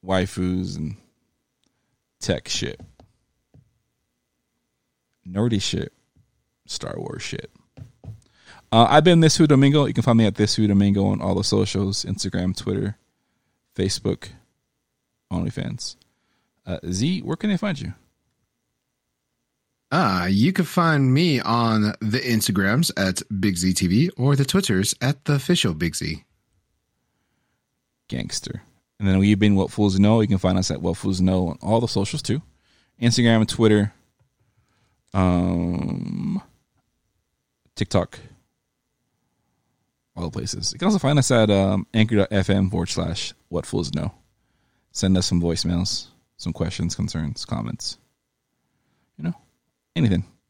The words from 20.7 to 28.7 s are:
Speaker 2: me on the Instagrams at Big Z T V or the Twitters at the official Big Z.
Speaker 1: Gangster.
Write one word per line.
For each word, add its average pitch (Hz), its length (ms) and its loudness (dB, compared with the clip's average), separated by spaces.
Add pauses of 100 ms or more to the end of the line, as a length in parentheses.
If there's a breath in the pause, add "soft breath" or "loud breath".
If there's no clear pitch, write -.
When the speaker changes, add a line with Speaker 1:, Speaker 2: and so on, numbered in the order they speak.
Speaker 2:
me 147 280 2
on 113 420 2 (180)
the 110 200 -2
Instagrams 110 760 0
at 95 260 -2 (180)
Big 98 160 0
Z 92 180 0
T 90 140 0
V 123 220 2
or 139 260 0
the 135 80 2
Twitters 101 560 0
at 135 240 -4
the 147 80 0
official 135 420 0
Big 80 220 -4
Z. 78 260 -8 (1800)
Speaker 1:
Gangster. - 560 -8 (380)